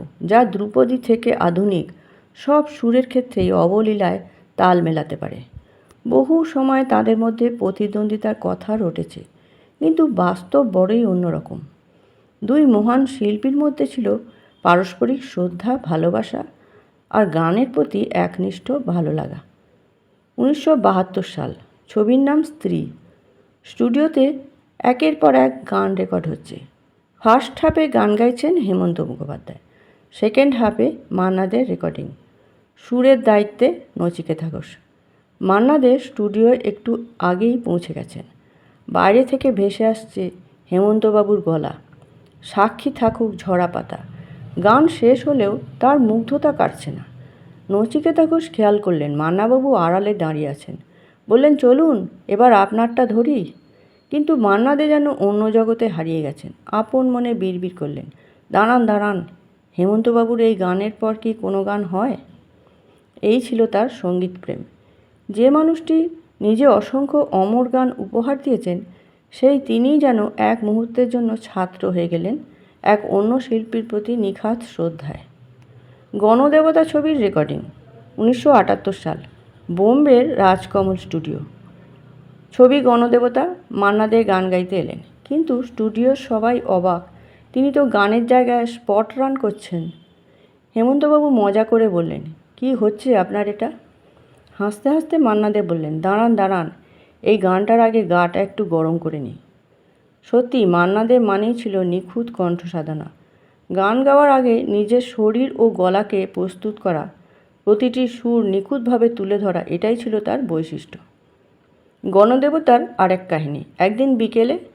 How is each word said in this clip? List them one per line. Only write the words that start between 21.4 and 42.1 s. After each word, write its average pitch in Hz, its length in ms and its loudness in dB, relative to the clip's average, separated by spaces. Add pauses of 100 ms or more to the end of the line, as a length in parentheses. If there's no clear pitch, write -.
ছবির 220 300 2
নাম 285 240 2
স্ত্রী। 175 440 -6 (800)
স্টুডিওতে 277 720 0 (400)
একের 302 380 0
পর 285 180 4
এক 262 360 0
গান 196 240 -2
রেকর্ড 180 340 -4
হচ্ছে। - 320 -12 (640)
ফার্স্ট 233 280 4 (100)
হাফে 311 260 2
গান 214 280 2
গাইছেন 240 400 0
হেমন্ত 185 440 0
মুখোপাধ্যায়, 143 580 -10 (540)
সেকেন্ড 262 420 2
হাফে 226 380 0 (180)
মান্না 185 360 -2
দের 240 220 -2
রেকর্ডিং। 165 400 -8 (680)
সুরের 254 460 2
দায়িত্বে 214 580 2 (180)
নচিকেতা 165 500 -6
ঘোষ। - 280 -12 (640)
মান্না 220 380 2
দে 254 200 4
স্টুডিও 214 540 0
একটু 233 520 -4 (140)
আগেই 196 400 0
পৌঁছে 175 340 -4
গেছেন। 127 300 -14 (640)
বাইরে 196 360 4
থেকে 262 280 -2
ভেসে 202 340 -2
আসছে 220 440 -4 (420)
হেমন্তবাবুর 208 680 2
গলা, 160 340 -2 (680)